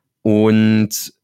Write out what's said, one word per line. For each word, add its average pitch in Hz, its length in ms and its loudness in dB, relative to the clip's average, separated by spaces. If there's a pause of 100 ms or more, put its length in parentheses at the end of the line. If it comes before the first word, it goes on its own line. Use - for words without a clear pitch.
(300)
Und 110 840 0 (100)